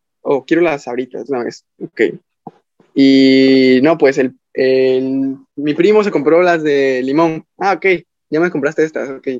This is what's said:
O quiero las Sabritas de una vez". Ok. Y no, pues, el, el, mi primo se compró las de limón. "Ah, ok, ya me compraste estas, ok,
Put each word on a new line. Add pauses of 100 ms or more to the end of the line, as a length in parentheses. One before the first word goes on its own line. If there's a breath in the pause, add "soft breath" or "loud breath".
(220)
O
quiero
las
Sabritas
de
una
vez". (180)
Ok. (920)
Y
no,
pues,
el, (200)
el, (180)
mi
primo
se
compró
las
de
limón. (120)
"Ah,
ok, (440)
ya
me
compraste
estas,
ok, (120)